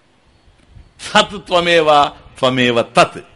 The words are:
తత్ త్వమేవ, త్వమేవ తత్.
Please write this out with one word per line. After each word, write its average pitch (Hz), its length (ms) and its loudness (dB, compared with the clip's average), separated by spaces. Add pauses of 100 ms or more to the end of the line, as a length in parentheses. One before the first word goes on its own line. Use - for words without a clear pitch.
(1120)
తత్ 202 340 -4
త్వమేవ, 165 580 2 (340)
త్వమేవ 123 420 0
తత్. - 380 -2 (160)